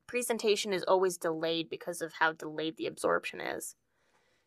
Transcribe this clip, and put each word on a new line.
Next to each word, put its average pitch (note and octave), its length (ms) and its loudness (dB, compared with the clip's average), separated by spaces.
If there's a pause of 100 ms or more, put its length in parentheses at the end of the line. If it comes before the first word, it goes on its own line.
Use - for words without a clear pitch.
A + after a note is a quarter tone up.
presentation A3 680 0
is F3 100 0
always F#3 340 4
delayed E3 520 -2
because - 320 -8
of D#3+ 180 -8
how D#3+ 140 4
delayed D#3 420 -6
the - 120 -4
absorption - 520 0
is. - 380 -6 (680)